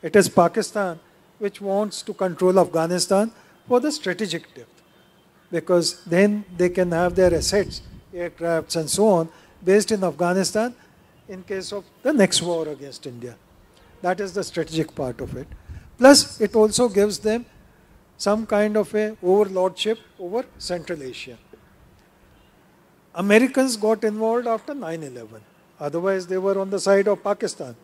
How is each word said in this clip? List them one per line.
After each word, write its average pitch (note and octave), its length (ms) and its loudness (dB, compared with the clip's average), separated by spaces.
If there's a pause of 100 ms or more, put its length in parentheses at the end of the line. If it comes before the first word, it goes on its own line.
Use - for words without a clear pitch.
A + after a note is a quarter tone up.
it E3 160 -2
is F3 100 6
Pakistan F3+ 720 0 (400)
which G3+ 220 -8
wants G3+ 400 -4
to G#3+ 120 -10
control F#3 460 2
Afghanistan F3 720 0 (360)
for B3 120 2
the C#4+ 120 -2
strategic F3+ 640 -6
depth, - 280 -20 (720)
because E3+ 540 0
then G#3 400 2 (100)
they F3+ 140 2
can F3+ 220 0
have F3 240 0
their F3+ 180 4
assets, F3+ 480 -2 (320)
aircrafts E3+ 600 -4
and D#3+ 120 -4
so G3+ 200 2
on, E3+ 200 4 (360)
based G3 280 4
in G3+ 120 -2
Afghanistan F3+ 720 0 (520)
in F#3 140 -14
case F#3+ 320 -10
of G3+ 100 -10 (200)
the C#4+ 100 2
next G3+ 300 4
war E3 240 -2
against C#3 400 -14
India. A#2+ 280 -14 (680)
That F3+ 160 -2
is G3 140 -8
the F#3+ 100 -4
strategic D#3+ 500 -4
part B2+ 260 -6
of C3 160 -10
it. C3 120 -12 (500)
Plus, - 420 6
it G#3+ 160 -2
also A3 320 2
gives G3+ 320 0
them A3 260 -2 (720)
some G#3+ 280 -2
kind G#3 320 0
of G#3 160 -2
a G#3+ 300 -2
overlordship F#3+ 760 0 (220)
over G3+ 260 -6 (140)
Central F3 420 -8
Asia. B2 360 -14 (1800)
Americans A#3 640 4
got G#3+ 260 0
involved A3+ 420 -2
after A3+ 300 -4
nine E3 260 -8
eleven. A#2 400 -14 (380)
Otherwise, F3 480 -2
they F#3 100 -2
were G3 220 0
on F#3+ 100 -4
the G3 100 -2
side G3 280 4
of G3 160 0
Pakistan. F#3 600 -6